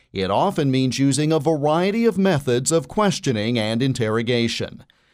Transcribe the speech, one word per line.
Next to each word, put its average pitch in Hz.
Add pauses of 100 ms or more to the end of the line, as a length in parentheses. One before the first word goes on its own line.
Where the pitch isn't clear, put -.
(140)
it 95
often 147
means 131
using 139
a 160
variety 165
of 214
methods 139
of 165
questioning 123
and 113
interrogation. 117 (280)